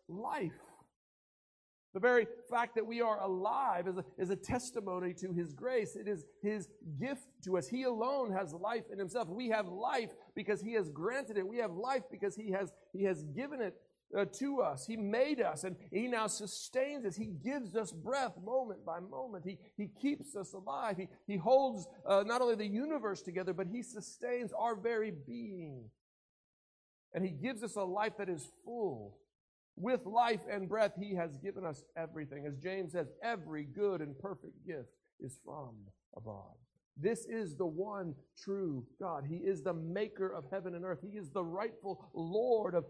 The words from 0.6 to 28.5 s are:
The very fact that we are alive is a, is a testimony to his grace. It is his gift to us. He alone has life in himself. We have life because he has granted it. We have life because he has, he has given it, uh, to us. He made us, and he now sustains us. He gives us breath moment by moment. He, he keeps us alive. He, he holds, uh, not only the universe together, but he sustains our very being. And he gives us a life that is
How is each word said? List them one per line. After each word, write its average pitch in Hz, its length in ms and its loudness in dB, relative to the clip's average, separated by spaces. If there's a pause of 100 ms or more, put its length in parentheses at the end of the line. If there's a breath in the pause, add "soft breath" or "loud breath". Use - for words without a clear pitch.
The 185 40 0
very 240 280 8 (200)
fact 240 280 2
that 214 100 2
we 233 160 0
are 214 200 4
alive 190 640 2
is 185 100 0
a, 185 80 -4 (140)
is 180 100 2
a 196 60 2
testimony 190 800 -2
to 185 180 -4
his 170 200 0
grace. 226 420 0
It 202 120 -4
is 180 180 -2 (180)
his 208 240 0 (320)
gift 262 260 -4 (200)
to 185 120 2
us. 170 100 0
He 254 160 -2
alone 247 500 2
has 185 200 0
life 208 380 -2
in 196 80 -6
himself. 175 300 -2
We 233 200 -2
have 214 180 4
life 220 440 0 (240 loud breath)
because 196 260 2
he 226 120 -4
has 196 160 2
granted 208 480 0
it. 185 100 2
We 226 100 -2
have 220 140 2
life 240 400 0
because 196 240 0
he 214 160 -2
has, 185 200 0 (220 loud breath)
he 196 120 2
has 170 180 2 (120)
given 277 260 -4
it, 190 120 0 (440)
uh, 196 80 6 (140)
to 277 220 2
us. 147 240 2
He 226 100 -4
made 233 460 4
us, 160 220 2
and 185 120 -2 (160 loud breath)
he 226 160 2
now 220 200 2
sustains 262 800 -2
us. 175 100 0
He 214 160 -4 (120)
gives 240 320 -2
us 220 160 0
breath 202 420 0 (100)
moment 220 420 0
by 170 140 -4
moment. 214 440 -8
He, 185 140 -4 (180 loud breath)
he 208 120 -4
keeps - 480 -2
us 196 180 -6
alive. 202 440 -2
He, 185 100 -4 (180 loud breath)
he 202 120 0
holds, 233 500 8 (200 loud breath)
uh, 196 180 8
not 240 160 4
only 240 140 6
the 208 120 0
universe 220 540 0
together, 185 320 0
but 180 180 0
he 240 100 -2
sustains 240 720 -4
our 220 220 2
very 220 360 0
being. 165 760 -8 (1300)
And 170 100 0
he 190 80 0
gives 208 320 -4
us 220 120 -6
a 208 80 0
life 208 340 0
that 196 120 -4
is 156 200 -4 (160)